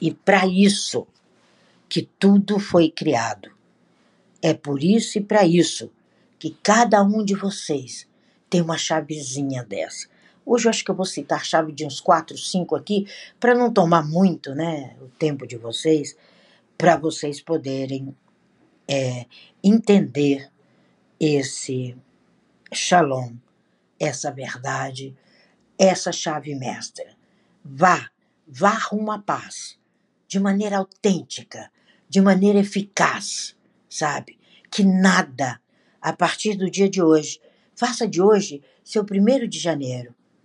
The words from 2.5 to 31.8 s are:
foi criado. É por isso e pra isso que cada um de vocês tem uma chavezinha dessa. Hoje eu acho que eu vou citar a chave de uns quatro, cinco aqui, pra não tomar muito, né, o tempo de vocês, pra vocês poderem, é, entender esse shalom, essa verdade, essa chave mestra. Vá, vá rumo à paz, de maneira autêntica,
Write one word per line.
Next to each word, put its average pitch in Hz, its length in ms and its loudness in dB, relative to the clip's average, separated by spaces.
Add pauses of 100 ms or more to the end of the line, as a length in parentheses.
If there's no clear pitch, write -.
foi 170 320 2
criado. 113 600 -4 (920)
É 160 140 2
por 139 280 -6
isso 208 360 2
e - 20 -2
pra 208 240 2
isso 165 460 2 (480)
que - 240 -10
cada 214 400 4
um 208 220 2
de 202 100 -2
vocês - 720 -8 (420)
tem 180 120 0
uma 160 180 -2
chavezinha 143 840 -6
dessa. 87 440 -10 (360)
Hoje 226 220 2
eu 226 40 4
acho - 140 -2
que - 60 -4
eu 180 40 -2
vou 180 120 -4
citar 147 340 -6
a - 40 -10
chave 160 280 0
de 151 120 -10
uns 139 160 -10
quatro, 160 360 0
cinco 160 400 -4
aqui, 202 300 -2 (340)
pra 240 140 4
não 240 180 2
tomar 170 300 4
muito, 156 520 0
né, 143 460 -6
o 131 80 -20
tempo 139 380 -4
de 120 100 -12
vocês, 135 600 -2 (600)
pra 170 200 4
vocês 147 440 -6
poderem, 135 720 -6 (760)
é, 127 380 -4 (360)
entender 160 880 2 (680)
esse 135 760 -2 (800)
shalom, 131 600 0 (640)
essa 151 320 -4
verdade, 131 840 -10 (600)
essa 185 340 2
chave 151 420 -8
mestra. - 640 -12 (480)
Vá, 147 460 0 (360)
vá 156 240 0
rumo 214 420 -4
à 208 60 -8
paz, 139 600 -8 (480)
de 196 140 -4
maneira 202 380 -2
autêntica, - 920 -4 (380)